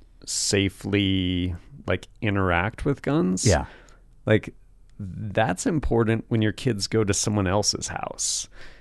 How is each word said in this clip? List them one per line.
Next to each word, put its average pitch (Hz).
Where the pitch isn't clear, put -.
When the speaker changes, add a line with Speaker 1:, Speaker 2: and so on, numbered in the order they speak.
Speaker 1:
safely, 95
like, 92
interact 98
with 143
guns. 180
Speaker 2:
Yeah. 85
Speaker 1:
Like, -
that's 107
important 117
when 117
your 107
kids 101
go 110
to 98
someone 104
else's 101
house, -